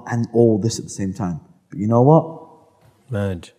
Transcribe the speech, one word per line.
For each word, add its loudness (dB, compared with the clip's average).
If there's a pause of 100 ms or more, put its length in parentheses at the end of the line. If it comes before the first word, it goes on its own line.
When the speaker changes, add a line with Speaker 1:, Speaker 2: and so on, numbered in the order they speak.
Speaker 1:
and -4
all 4
this -4
at -10
the -16
same -4
time?" -6 (300)
But -16
you -4
know 4
what? 6 (840)
Speaker 2:
Manage. -6